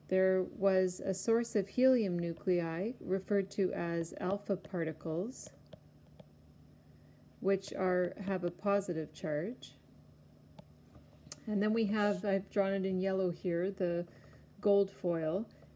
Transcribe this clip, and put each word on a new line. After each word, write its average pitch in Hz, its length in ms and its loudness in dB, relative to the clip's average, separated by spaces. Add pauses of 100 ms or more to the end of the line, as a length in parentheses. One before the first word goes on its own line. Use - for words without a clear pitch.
There 190 380 4 (120)
was 190 440 2
a 190 120 -2
source 226 420 0
of 190 120 0
helium 240 500 4
nuclei 170 840 -2
referred 190 500 0
to 185 220 0
as 170 480 -2
alpha 190 340 -2
particles, 170 920 -6 (1900)
which 190 320 0
are, 180 400 2 (120)
have 185 180 -2
a 175 60 0
positive 185 640 -2
charge. 160 600 -6 (1800)
And 202 140 2
then 214 80 2
we 226 140 2
have, 202 400 2
I've 196 240 0
drawn 196 240 0
it 190 120 -2
in 190 140 0
yellow 190 320 0
here, 180 400 -2
the 175 340 -2 (540)
gold 202 320 4
foil. 170 560 -2 (280)